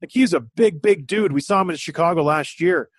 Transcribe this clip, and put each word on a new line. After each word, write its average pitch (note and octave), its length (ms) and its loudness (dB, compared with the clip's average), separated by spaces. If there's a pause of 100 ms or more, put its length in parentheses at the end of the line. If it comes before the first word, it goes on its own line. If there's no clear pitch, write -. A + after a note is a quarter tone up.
Like, - 120 -16
he's B3 200 2
a D3 80 2
big, E3+ 400 0
big G3 260 0
dude. G3+ 260 -2
We G3 100 0
saw G3 180 0
him F#3 80 0
in D#3+ 80 -6
Chicago E3 460 -2
last D3 400 -2
year, E3+ 260 0 (100)